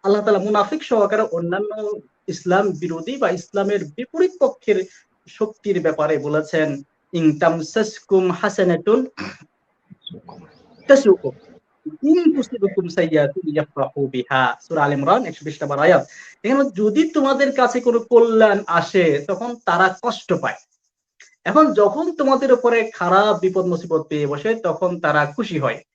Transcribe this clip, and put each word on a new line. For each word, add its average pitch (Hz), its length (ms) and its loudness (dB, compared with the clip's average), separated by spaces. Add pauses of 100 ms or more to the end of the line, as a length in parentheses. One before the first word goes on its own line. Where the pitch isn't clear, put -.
আল্লাহ 202 200 2
তাআলা 208 160 2
মুনাফিক 208 440 -2
সহকারে 220 400 0
অন্যান্য 208 760 -6 (260)
ইসলাম 185 440 0
বিরোধী 165 460 -8
বা 208 140 0
ইসলামের 196 540 -4
বিপরীত 320 560 -4
পক্ষের 208 440 0 (440)
শক্তির 208 520 -4
ব্যাপারে 156 380 0
বলেছেন, 151 640 -2 (300)
"ইন 156 260 2
তামসাসকুম 180 960 0
হাসানাতুন 196 760 0 (1800)
তাসুকুম, 202 440 4 (680)
ইন 311 340 4
তুসিবকুম 196 520 -4
সাইয়্যাতুন 156 640 0
ইয়াফরাহু 143 540 -4
বিহা।" 131 500 -2 (120)
সূরা 156 160 0
আল 143 80 0
ইমরান 175 340 0
একশো 156 180 -14
বিশ 151 180 -10
নম্বর 139 160 -6
আয়াত। 156 280 4 (380)
এখানে 269 300 0
যদি 214 360 0
তোমাদের 269 420 2
কাছে 247 280 0
কোনো 240 180 0
কল্যাণ 226 680 4
আসে, 165 640 2
তখন 233 360 -6
তারা 185 380 2
কষ্ট - 300 -6
পায়। 131 220 -2 (920)
এখন 285 280 4
যখন 208 440 0
তোমাদের 269 360 2
উপরে 233 420 0
খারাপ 185 460 2
বিপদ 185 260 -2
মুসিবত 165 420 -4
পেয়ে 147 180 -2
বসে, 147 280 -4
তখন 175 460 -4
তারা 147 260 0
খুশি 160 320 -6
হয়। 120 240 -4 (120)